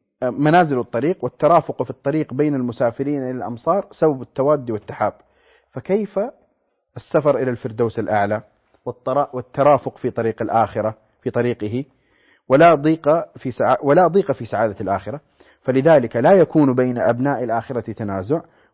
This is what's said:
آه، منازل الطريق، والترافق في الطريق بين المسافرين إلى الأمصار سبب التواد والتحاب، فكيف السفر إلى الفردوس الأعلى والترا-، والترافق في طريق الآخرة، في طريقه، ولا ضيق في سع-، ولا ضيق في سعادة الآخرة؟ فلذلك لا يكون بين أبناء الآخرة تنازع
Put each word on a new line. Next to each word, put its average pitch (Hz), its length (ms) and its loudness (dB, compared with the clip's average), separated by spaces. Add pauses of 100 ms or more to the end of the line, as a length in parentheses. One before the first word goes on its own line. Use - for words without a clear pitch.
(240)
آه، 127 60 -2
منازل 151 500 2
الطريق، 123 440 -4
والترافق 156 600 0
في 117 60 -6
الطريق 147 440 -6
بين 147 220 0
المسافرين 131 680 -4
إلى 127 80 -8
الأمصار 123 600 -4
سبب 147 300 0
التواد 135 500 -2
والتحاب، 104 420 -4 (580)
فكيف 196 480 -4 (760)
السفر 139 420 0
إلى 127 140 -2
الفردوس 117 480 -4
الأعلى 104 420 -2 (440)
والترا-، 131 500 -4
والترافق 135 640 0
في 123 140 -4
طريق 113 300 -4
الآخرة، 110 560 -2 (240)
في - 80 -6
طريقه، 120 560 -4 (640)
ولا 160 280 6
ضيق 156 640 0
في 127 140 -8
سع-، 120 320 0
ولا 151 240 4
ضيق 170 240 0
في 123 140 -6
سعادة 107 360 -2
الآخرة؟ 98 400 -6 (400)
فلذلك 131 540 2
لا 127 160 4
يكون 151 440 4
بين 127 220 0
أبناء 120 460 0
الآخرة 113 500 -6
تنازع 104 480 -4 (320)